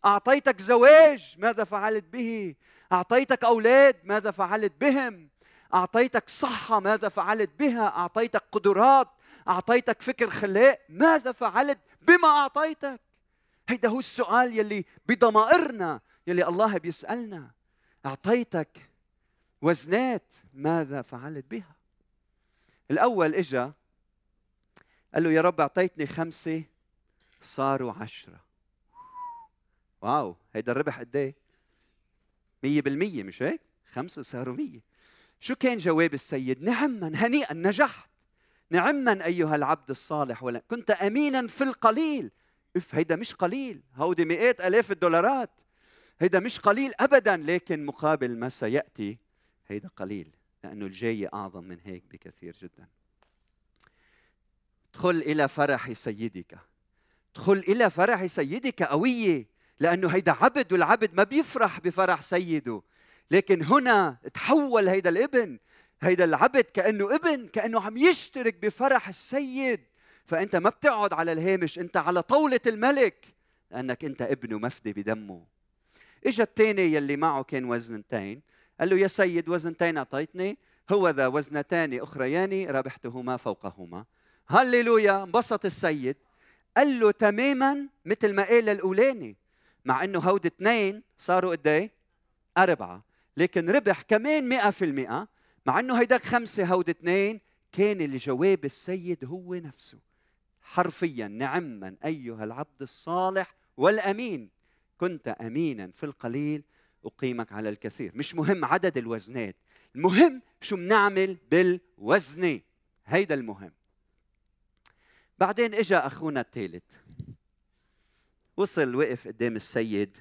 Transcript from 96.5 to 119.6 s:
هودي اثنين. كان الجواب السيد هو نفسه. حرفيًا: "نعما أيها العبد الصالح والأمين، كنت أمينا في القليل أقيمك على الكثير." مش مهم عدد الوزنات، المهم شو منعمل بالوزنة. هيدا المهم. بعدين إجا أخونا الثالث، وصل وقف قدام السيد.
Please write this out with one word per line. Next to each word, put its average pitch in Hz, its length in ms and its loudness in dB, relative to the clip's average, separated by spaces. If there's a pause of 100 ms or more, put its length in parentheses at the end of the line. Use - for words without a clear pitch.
هودي 180 260 2
اثنين. 196 500 -2 (300)
كان 196 300 0
الجواب 147 640 0
السيد 175 600 -8
هو 180 280 -14
نفسه. 165 460 -16 (600)
حرفيًا: 165 680 -4
"نعما 113 680 -8 (100)
أيها 123 380 -8
العبد 120 380 -12
الصالح 185 760 -6 (220)
والأمين، 196 720 0 (480)
كنت 175 300 -6
أمينا 117 640 -6
في - 120 -14
القليل 147 580 -8 (420)
أقيمك 120 460 -8
على 107 180 -8
الكثير." 104 460 -12
مش 147 200 -10
مهم 160 300 -2
عدد 165 320 0
الوزنات، 113 580 -8 (400)
المهم 233 460 4 (200)
شو - 140 -8
منعمل 190 640 0 (140)
بالوزنة. 165 1080 0 (440)
هيدا 165 300 -2
المهم. 98 360 -10 (1700)
بعدين 208 340 0
إجا 180 340 2
أخونا 147 340 -6
الثالث، 92 420 -10 (1700)
وصل 160 380 -2
وقف 123 320 -2
قدام 113 280 -4
السيد. 107 640 -4